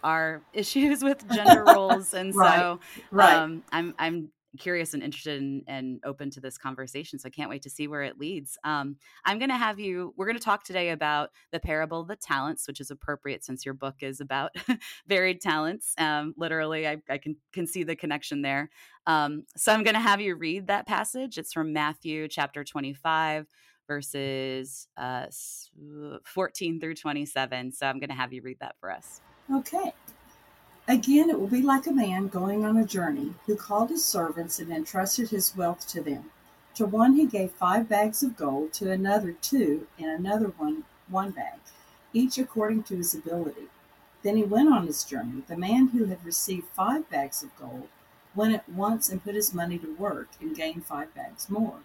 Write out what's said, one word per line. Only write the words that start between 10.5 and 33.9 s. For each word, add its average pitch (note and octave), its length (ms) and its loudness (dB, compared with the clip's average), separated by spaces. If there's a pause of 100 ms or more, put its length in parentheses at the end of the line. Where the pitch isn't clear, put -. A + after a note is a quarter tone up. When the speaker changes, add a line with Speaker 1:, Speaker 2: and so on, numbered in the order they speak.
Speaker 1:
today F3+ 280 -2
about D3+ 400 -2 (200)
the E3 80 -6
parable D#3+ 400 -4
of E3 80 -10
the G3+ 80 -10
talents, - 500 -4
which C#3 140 -12
is C3+ 100 -12
appropriate C#3+ 540 -10
since B2+ 220 -12
your C#3 80 -8
book C3+ 260 -10
is C3+ 220 -10
about C#3 300 -4 (280)
<laughs> - 280 -18
varied F#3 340 2
talents. D#3+ 560 -2
Um, D3+ 400 0
literally, D#3 500 -2
I, D3+ 120 -4 (100)
I C#3 80 -2
can, D3 180 -8 (160)
can F3 160 -4
see F3 160 -4
the D#3+ 140 -4
connection D3 460 -6
there. C#3 260 -2 (360)
Um, D3+ 380 0 (140)
so - 160 2
I'm A3 100 2
gonna A3 160 2
have G#3 220 2
you F#3+ 160 -2
read F3 300 -6
that G3+ 200 -2
passage. A#3+ 500 -4
It's D#3+ 140 -12
from D#3 220 -4
Matthew D#3 560 -4
chapter C#3+ 340 -6
twenty-five, D3+ 840 -4 (420)
verses, C3+ 1000 -6 (100)
uh, B2+ 300 -6
s-, - 420 -14 (540)
fourteen F3 560 -4
through D#3+ 160 -6
twenty-seven. C3 760 -4
So C#3 140 -4
I'm C3+ 120 -2
gonna C#3+ 160 -8
have C3 160 -4
you B2+ 100 -14
read B2+ 200 -14
that - 180 -12
for F#2+ 100 -12
us. - 300 -12 (340)
Speaker 2:
Okay. C#4+ 380 -2 (960)
Again, C#4 440 6
it - 80 2
will G3 80 0
be B3 160 2
like C4+ 240 4
a E4 40 0
man G3 360 2
going G3 360 0
on G#3+ 140 4
a A3 80 6
journey E3 480 -2 (140)
who G#3 80 2
called G#3 340 0
his - 160 -2